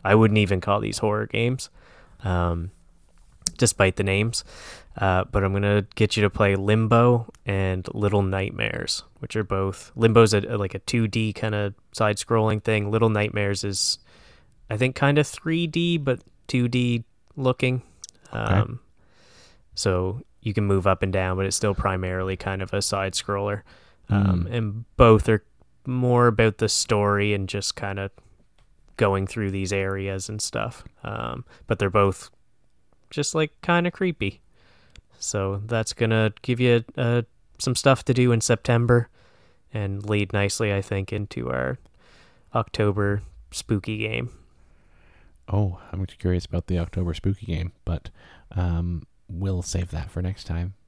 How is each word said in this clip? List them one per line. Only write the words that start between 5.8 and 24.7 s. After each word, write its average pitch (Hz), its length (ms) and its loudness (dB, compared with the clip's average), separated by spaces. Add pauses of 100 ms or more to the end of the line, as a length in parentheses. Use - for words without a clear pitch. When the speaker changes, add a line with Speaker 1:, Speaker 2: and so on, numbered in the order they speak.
Speaker 1:
get 107 220 0
you 104 60 4
to 101 60 4
play 98 280 2
Limbo 113 760 4 (140)
and 95 480 -2
Little 101 300 2
Nightmares, - 800 -4 (160)
which - 180 -8
are 107 80 -2
both, 95 500 -4
Limbo's 113 380 6
a, 104 60 4 (100)
a, 107 80 -4
like, 101 180 -4
a 95 40 -8
two 113 280 0
D 110 240 -2
kinda 104 420 -4 (200)
side-scrolling 110 680 0
thing. 104 300 0
Little 113 180 4
Nightmares 104 540 0
is, - 360 -2 (680)
I 110 60 -2
think, 127 220 0
kinda 143 260 4
three 165 440 -2
D, 170 300 0
but 135 220 -2 (280)
two 123 200 0
D 120 380 0 (320)
looking. 127 460 0 (500)
Speaker 2:
Okay. - 200 0
Speaker 1:
Um, 110 280 0 (920)
so 92 460 -2 (200)
you 107 120 -4
can 104 120 0
move 98 200 2
up 95 180 2
and 95 100 -2
down, 92 240 0
but 95 80 -2
it's 98 100 -2
still 101 180 0
primarily 92 640 -4
kind 95 240 -6
of 92 120 -8
a 101 80 -2
side 98 320 -4
scroller. 101 480 -4 (480)
Um, 95 400 2
Speaker 2:
Mm. 120 40 -8
Speaker 1:
and 113 320 -4 (120)